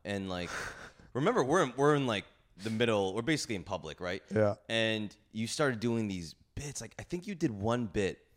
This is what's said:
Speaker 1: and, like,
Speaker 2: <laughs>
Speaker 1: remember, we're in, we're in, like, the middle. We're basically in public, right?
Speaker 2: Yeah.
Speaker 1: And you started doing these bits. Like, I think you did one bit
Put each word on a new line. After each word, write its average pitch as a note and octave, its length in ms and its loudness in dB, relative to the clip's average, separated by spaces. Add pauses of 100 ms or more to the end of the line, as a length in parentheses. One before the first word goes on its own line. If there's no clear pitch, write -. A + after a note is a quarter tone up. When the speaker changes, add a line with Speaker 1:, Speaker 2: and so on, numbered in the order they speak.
Speaker 1:
and, G2 240 -4
like, F2+ 200 -4 (320)
Speaker 2:
<laughs> - 320 -18
Speaker 1:
remember, F3 300 2
we're D#3+ 200 4
in, B2+ 120 -2
we're C#3+ 200 6
in, C#3 120 2
like, G2+ 160 0 (400)
the A2 60 -2
middle. A2 440 4
We're A2 80 -2
basically B2 340 -2
in F2 80 -6
public, D#2 360 -8
right? F2+ 240 -6 (100)
Speaker 2:
Yeah. G#2 220 4 (140)
Speaker 1:
And A2 440 0 (200)
you A2 140 -2
started B2+ 340 0
doing A#2 260 2
these F2 280 -6 (200)
bits. C#3+ 240 -8
Like, - 180 -14
I G#2 60 -8
think F3 240 -8
you G3+ 80 -6
did D3+ 160 0
one A2+ 360 0
bit F#2 320 0 (180)